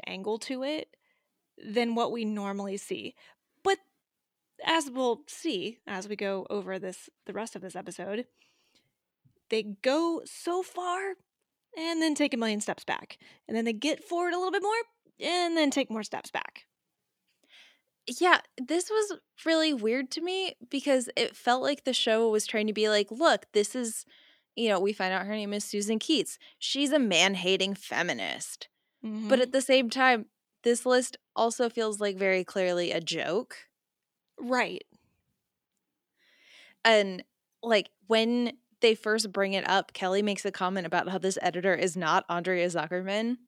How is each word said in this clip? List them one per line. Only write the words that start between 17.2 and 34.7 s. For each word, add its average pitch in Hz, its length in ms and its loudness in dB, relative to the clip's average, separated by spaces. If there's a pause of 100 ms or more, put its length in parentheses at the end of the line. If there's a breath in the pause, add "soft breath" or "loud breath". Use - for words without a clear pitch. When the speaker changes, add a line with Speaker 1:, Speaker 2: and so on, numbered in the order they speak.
Speaker 2:
Yeah, 320 360 4 (180)
this 320 320 -2
was 415 260 0 (260)
really 320 300 2
weird 247 380 -2
to 320 100 -8
me 370 320 -4 (160)
because 262 480 0
it - 180 0
felt 254 280 0
like 277 200 -2
the 254 100 0
show 226 360 2
was 214 160 2
trying 214 220 -2
to 214 60 -2
be 214 160 2
like, 208 220 2
"Look, 247 420 2
this 208 220 2
is," 233 300 -6 (500 soft breath)
you 226 140 0
know, 196 100 2
we 196 120 2
find 190 220 -2
out 190 140 -2
her 208 80 -4
name 208 180 -4
is 208 100 -4
Susan 208 360 0
Keats. - 380 0 (220 loud breath)
She's 277 320 0
a 302 80 6
man-hating 190 760 4
feminist. 117 920 -6 (340)
But 220 80 -10
Speaker 1:
Mm-hmm. 220 320 2
Speaker 2:
at 254 120 0
the 269 80 2
same 262 280 4
time, 254 380 4 (360)
this 240 220 2
list 254 320 2 (180)
also 233 340 0
feels, 220 320 -2
like, 202 160 -2
very 185 260 2
clearly 180 480 0
a 170 80 -2
joke. 165 720 -4 (680)
Speaker 1:
Right. 240 460 -2 (2000 soft breath)